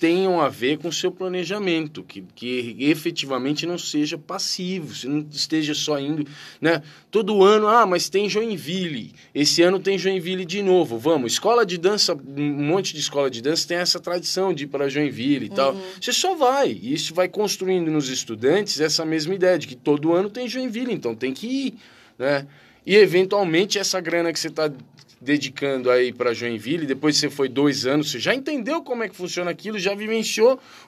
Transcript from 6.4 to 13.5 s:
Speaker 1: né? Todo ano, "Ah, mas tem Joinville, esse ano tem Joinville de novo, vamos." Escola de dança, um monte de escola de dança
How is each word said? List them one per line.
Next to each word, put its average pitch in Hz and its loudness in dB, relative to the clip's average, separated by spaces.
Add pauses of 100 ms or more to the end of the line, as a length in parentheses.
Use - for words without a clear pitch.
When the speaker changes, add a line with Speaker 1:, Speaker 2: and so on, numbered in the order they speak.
Speaker 1:
né? 156 0 (260)
Todo 202 2
ano, 214 8
"Ah, 226 8
mas 180 0
tem 202 0
Joinville, 175 -4 (200)
esse 147 2
ano 185 6
tem 196 0
Joinville 185 -2
de 185 -6
novo, 175 4
vamos." 127 2
Escola 233 4
de 180 -4
dança, 185 2
um 143 -4
monte 190 0
de 156 -10
escola 139 0
de 113 -8
dança 156 0